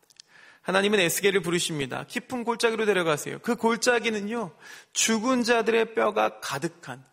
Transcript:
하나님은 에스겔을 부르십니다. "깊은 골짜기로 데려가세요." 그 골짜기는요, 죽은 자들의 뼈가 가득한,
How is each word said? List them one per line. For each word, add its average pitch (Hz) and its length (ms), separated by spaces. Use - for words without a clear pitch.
하나님은 196 360
에스겔을 185 440
부르십니다. 147 680
"깊은 247 340
골짜기로 226 440
데려가세요." 160 520
그 226 160
골짜기는요, 226 960
죽은 233 500
자들의 226 500
뼈가 214 460
가득한, 139 580